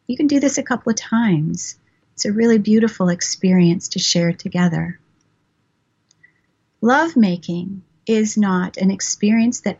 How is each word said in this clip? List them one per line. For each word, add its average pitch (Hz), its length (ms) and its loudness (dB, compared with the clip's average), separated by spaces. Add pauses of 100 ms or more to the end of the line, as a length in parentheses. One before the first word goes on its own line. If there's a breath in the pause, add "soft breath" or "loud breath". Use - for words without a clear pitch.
You 247 100 -6
can 302 100 2
do 285 120 2
this 277 180 0
a 269 60 -4
couple 233 280 -4
of 220 60 -2
times. 170 800 -2 (360)
It's - 120 -8
a 214 60 -4
really 226 260 4
beautiful 214 520 2
experience 175 800 2
to 190 100 -6
share 170 340 0
together. 175 640 -4 (1800 soft breath)
Lovemaking 196 1000 0 (220)
is 220 320 0
not 185 400 0
an 190 140 2
experience 226 680 0
that 185 180 -6